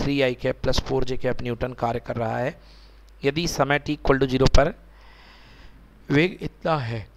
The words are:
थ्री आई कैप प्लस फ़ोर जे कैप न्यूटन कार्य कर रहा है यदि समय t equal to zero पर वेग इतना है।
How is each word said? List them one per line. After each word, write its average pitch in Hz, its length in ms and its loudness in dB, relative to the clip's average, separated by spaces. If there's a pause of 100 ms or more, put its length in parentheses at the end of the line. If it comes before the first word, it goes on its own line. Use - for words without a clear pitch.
थ्री 143 220 -2
आई 127 120 0
कैप - 280 -6
प्लस 127 180 0
फ़ोर 131 240 0
जे 131 120 -4
कैप 123 260 -2
न्यूटन 123 300 -6
कार्य 120 280 -4
कर 120 160 -8
रहा 113 220 -4
है 131 200 -6 (640)
यदि 147 260 -2
समय 143 320 0
t 151 160 -6
equal 135 260 2
to 135 80 0
zero 131 200 4
पर 151 240 8 (1400)
वेग 147 320 2
इतना 160 360 -4
है। 117 280 -6 (100)